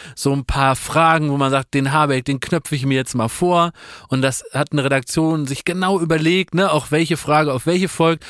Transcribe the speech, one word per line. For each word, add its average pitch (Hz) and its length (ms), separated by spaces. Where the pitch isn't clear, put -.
so 139 180
ein 139 100
paar 139 320
Fragen, 160 540
wo 139 80
man 139 140
sagt, 135 240
den 135 180
Habeck, 143 320
den 135 140
knöpfe - 360
ich 131 120
mir 135 80
jetzt 131 180
mal 113 160
vor. 175 440
Und 131 140
das 135 200
hat 147 180
eine 147 120
Redaktion 151 640
sich 135 200
genau 185 360
überlegt, 165 540
ne, 185 160
auch 151 180
welche 160 260
Frage 151 380
auf 127 140
welche 185 220
folgt. 165 400